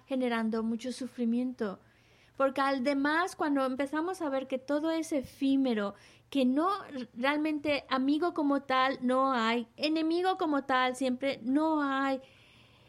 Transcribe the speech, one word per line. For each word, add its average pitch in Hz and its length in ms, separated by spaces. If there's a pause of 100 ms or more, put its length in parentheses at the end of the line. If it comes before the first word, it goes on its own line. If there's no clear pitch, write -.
generando 226 540
mucho 226 300
sufrimiento. 240 880 (560)
Porque 269 260
además, 277 760
cuando 285 300
empezamos 302 560
a 311 80
ver 269 180
que 262 120
todo 302 320
es 320 200
efímero, 262 840 (340)
que 269 160
no, 285 240 (460)
realmente 294 720
amigo 285 460
como 285 280
tal 262 380
no 262 320
hay, 233 340 (100)
enemigo 320 600
como 294 280
tal 254 300
siempre 262 460
no 302 400
hay, 269 400 (680)